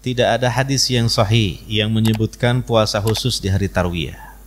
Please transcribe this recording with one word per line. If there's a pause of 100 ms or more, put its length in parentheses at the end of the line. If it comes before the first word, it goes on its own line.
tidak
ada
hadis
yang
sahih
yang
menyebutkan
puasa
khusus
di
hari
Tarwiyah.